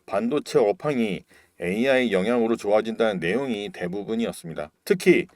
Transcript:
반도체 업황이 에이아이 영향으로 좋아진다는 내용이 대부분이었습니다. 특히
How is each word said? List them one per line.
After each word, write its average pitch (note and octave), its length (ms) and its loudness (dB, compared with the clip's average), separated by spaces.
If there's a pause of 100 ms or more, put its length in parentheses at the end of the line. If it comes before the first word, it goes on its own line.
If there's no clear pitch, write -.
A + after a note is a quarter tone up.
반도체 A#2+ 520 -2
업황이 A2 680 0 (360)
에이아이 A#2 520 0
영향으로 A2+ 440 0
좋아진다는 G#2+ 640 0
내용이 G#2 540 -2
대부분이었습니다. F2+ 960 -6 (160)
특히 F3+ 500 4